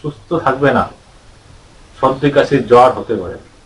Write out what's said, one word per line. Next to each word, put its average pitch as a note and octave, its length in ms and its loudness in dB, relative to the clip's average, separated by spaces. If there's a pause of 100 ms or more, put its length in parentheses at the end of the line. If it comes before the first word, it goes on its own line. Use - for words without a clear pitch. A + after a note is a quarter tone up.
সুস্থ - 280 -14 (160)
থাকবে C3+ 280 0
না, A2 120 -4 (1120)
সর্দি C3 320 -2
কাশির C#3 360 0
জ্বর B2 320 6
হতে A2 220 -6
পারে। F2 160 -10 (300)